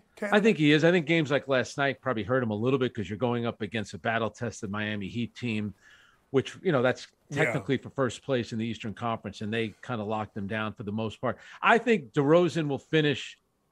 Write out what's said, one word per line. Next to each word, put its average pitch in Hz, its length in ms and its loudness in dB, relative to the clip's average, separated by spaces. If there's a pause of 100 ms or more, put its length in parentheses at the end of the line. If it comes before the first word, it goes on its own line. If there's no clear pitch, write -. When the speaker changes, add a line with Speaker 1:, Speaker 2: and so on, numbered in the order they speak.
(160)
Speaker 1:
candidate? 202 180 -2
Speaker 2:
I 208 80 6
think 202 160 4
he 147 140 6
is. 151 120 6
I 165 80 6
think 175 140 2
games 160 240 2
like 139 180 0
last 127 300 0
night 139 240 0
probably 113 220 -2
hurt 127 180 0
him 117 80 0
a 107 60 -2
little 123 240 2
bit 123 140 0
'cause 98 160 -6
you're 107 80 -6
going 120 280 0
up 113 160 -6
against 107 320 -6
a 101 40 -10
battle-tested 113 760 -4
Miami 104 360 -6
Heat 110 280 -6
team 107 380 -4 (580)
which, - 300 0
you 180 100 0
know, 131 100 4
that's 123 260 0 (220)
Speaker 1:
Yeah. 147 140 0
Speaker 2:
technically 120 340 0
for - 120 -16
first 127 340 -4
place 123 300 -2
in 113 60 -4
the 113 60 -4
Eastern 110 280 -6
Conference, 110 480 -6
and 107 120 -6
they 113 280 -2
kinda 113 220 -6
locked 107 300 -6
them 98 140 -6
down 110 260 -4
for 123 100 -14
the 101 100 -6
most 110 260 -6
part. 120 180 -2 (240)
I 226 160 6
think 220 360 0
DeRozan 156 560 4
will 131 100 -2
finish 147 580 0 (340)